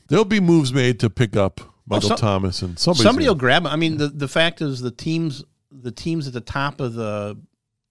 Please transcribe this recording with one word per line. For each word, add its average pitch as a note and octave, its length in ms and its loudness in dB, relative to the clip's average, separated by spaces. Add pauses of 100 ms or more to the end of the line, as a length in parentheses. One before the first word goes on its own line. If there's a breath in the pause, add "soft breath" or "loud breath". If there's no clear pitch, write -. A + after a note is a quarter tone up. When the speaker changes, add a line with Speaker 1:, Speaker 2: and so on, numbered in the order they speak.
Speaker 1:
there'll F#3+ 180 4
be G#3 160 2
moves E3 320 4
made B2+ 280 2
to A2+ 100 2
pick G#2+ 260 0
up F#2+ 240 0
Speaker 2:
Well, - 380 -6
Speaker 1:
Michael G#2 120 0
Speaker 2:
some-, A3 80 0
Speaker 1:
Thomas, F#2+ 440 0
and F2 160 -8
somebody's D#3+ 240 2
Speaker 2:
somebody B3+ 240 4
Speaker 1:
gonna G#3+ 80 4
Speaker 2:
will C#3 60 -2
grab C3 220 4
him. D3 100 -4
I - 40 -2
mean, D#3+ 200 0
the, D3 120 0
the C#3+ 200 -6
fact E3 340 0
is, C3+ 180 -4
the B2 120 -6
teams, D#3+ 500 -4 (300)
the B2 180 -12
teams E3 380 -6
at B2 40 -10
the A#2+ 80 -8
top C#3+ 400 -6
of A#2+ 140 -4
the G#2 420 -6 (540)